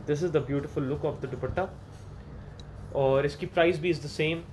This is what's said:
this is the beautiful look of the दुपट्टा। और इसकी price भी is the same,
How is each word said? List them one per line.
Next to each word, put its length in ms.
this 180
is 80
the 100
beautiful 500
look 140
of 160
the 100
दुपट्टा। 360
और 300
इसकी 200
price 340
भी 140
is 60
the 120
same, 300